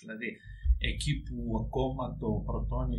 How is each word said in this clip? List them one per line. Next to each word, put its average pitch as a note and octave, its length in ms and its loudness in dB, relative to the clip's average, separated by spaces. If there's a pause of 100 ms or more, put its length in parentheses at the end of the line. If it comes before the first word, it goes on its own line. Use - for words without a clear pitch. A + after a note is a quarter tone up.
Δηλαδή, A2+ 260 -6 (500)
εκεί - 340 2 (140)
που A#2+ 120 -6 (260)
ακόμα C3 580 -2
το A2+ 60 0 (180)
πρωτόνιο A#2 520 0